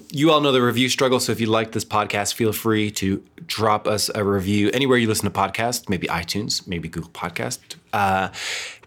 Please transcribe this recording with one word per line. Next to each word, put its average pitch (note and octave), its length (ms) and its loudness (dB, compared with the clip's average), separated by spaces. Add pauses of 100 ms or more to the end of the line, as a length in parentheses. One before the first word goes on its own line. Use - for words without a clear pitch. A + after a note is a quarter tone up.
(120)
you D3+ 180 2
all D3+ 100 6
know C#3+ 120 4
the C3 100 4
review A#2+ 260 2
struggle, B2+ 320 2
so B2 120 0
if G#2+ 80 -2
you A2+ 80 0
like A2 240 2
this A2 140 -4
podcast, G#2 500 -2
feel A2 180 0
free G#2+ 380 0
to F#2+ 320 -2 (240)
drop G#2 400 0
us G#2+ 260 0
a G#2+ 100 -2
review G2+ 480 2
anywhere B2+ 280 2
you A#2 80 2
listen G#2+ 180 0
to F#2+ 60 0
podcasts, G#2+ 580 -2
maybe E2+ 180 -2
iTunes, - 600 -6
maybe E2+ 200 -6
Google E2 220 -10
Podcast. A#2+ 500 -8 (320)
Uh, F#2+ 380 0 (580)